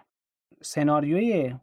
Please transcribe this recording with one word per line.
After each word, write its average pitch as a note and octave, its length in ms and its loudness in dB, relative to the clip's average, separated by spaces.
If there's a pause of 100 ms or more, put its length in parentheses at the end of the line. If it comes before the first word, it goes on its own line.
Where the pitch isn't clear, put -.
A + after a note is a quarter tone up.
(600)
سناریوی D3+ 1000 0